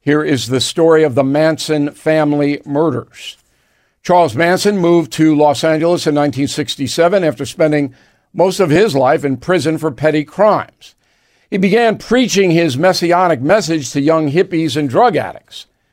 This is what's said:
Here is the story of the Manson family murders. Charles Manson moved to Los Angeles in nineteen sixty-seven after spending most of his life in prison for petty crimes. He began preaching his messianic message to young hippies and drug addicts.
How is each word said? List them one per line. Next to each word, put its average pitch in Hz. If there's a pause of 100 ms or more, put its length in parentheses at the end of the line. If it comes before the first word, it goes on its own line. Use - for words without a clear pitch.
Here 151
is 143
the 127
story 160
of 143
the 135
Manson 151
family 147
murders. 143 (680)
Charles 175
Manson 180
moved 170
to 156
Los 147
Angeles 160
in 151
nineteen 143
sixty-seven 165
after 147
spending 147 (380)
most 185
of 175
his 175
life 135
in 135
prison 160
for 156
petty 151
crimes. - (560)
He 202
began 208
preaching 202
his 160
messianic 170
message 160
to 143
young 156
hippies 160
and 147
drug 185
addicts. - (260)